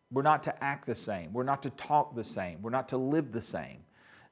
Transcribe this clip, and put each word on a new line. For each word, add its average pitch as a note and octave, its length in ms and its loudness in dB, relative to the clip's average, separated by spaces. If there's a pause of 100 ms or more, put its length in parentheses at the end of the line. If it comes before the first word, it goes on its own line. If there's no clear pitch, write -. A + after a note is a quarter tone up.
(100)
We're C3+ 120 2
not D3+ 220 6
to - 200 -4
act C#3+ 220 -2
the B2 80 0
same. F2+ 380 -4
We're B2 100 0
not C#3 200 0
to C#3 80 -2
talk D3 440 2
the A2+ 100 -4
same. F2+ 380 -6
We're A#2 80 -6
not B2+ 200 0
to C3+ 60 0
live C3+ 360 2
the A2+ 80 -2
same. C2+ 380 -8 (540)